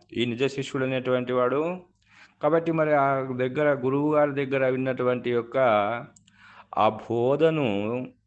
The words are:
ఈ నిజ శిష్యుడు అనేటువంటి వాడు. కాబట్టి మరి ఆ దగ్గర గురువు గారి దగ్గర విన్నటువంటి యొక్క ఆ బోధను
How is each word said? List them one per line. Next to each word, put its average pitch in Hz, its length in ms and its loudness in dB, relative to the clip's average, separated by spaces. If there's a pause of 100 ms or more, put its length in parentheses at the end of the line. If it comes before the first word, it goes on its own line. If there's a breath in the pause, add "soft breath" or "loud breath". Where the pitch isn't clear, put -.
(140)
ఈ 120 120 -2
నిజ 120 200 -2
శిష్యుడు 135 400 -4
అనేటువంటి 127 480 -2
వాడు. 139 440 0 (680 soft breath)
కాబట్టి 165 280 2
మరి 156 240 2
ఆ 139 240 2
దగ్గర 131 680 0
గురువు 143 300 0
గారి 143 300 2
దగ్గర 135 240 0
విన్నటువంటి 127 640 -2
యొక్క 120 260 -2 (1200 loud breath)
ఆ 107 120 6
బోధను 123 1160 0 (200)